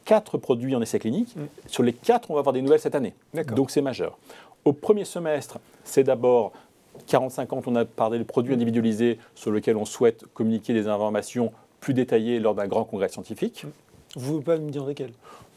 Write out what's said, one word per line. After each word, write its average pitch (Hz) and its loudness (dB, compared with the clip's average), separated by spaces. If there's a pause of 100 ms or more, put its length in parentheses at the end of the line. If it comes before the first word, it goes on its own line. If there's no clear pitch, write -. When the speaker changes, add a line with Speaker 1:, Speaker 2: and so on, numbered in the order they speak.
Speaker 1:
quatre 214 2
produits 127 -2
en 120 0
essais 110 -2
cliniques, 160 -4
Speaker 2:
Mm. 147 -10 (220)
Speaker 1:
sur - 0
les 120 2
quatre, - 0
on 165 -4
va 143 2
avoir 135 2
des 131 0
nouvelles 151 4
cette 147 -4
année. 127 -4 (180)
Speaker 2:
D'accord. 143 -4
Speaker 1:
Donc 131 0
c'est 147 2
majeur. 107 -6 (460)
Au 143 4
premier 208 0
semestre, 156 -4 (280)
c'est - 4
d'abord 123 4 (560)
quarante-cinq 127 0
ans, 135 -4
on 123 0
a 117 2
parlé 117 -2
de 113 -4
produits 123 -2
Speaker 2:
Mm. 127 2
Speaker 1:
individualisés 117 2 (140)
sur - -6
lesquels 107 0
on 104 -2
souhaite - 0
communiquer 113 -2
des 107 0
informations 107 -2 (260)
plus 139 -4
détaillées 120 2
lors 107 0
d'un 101 -4
grand 92 0
congrès 95 -2
scientifique. - -8
Speaker 2:
Mm. 147 -14 (500)
Vous 135 -6
ne 156 -4
pouvez 165 0
pas 156 -6
me 151 -8
dire 139 -8
lesquels ? 135 -8 (440)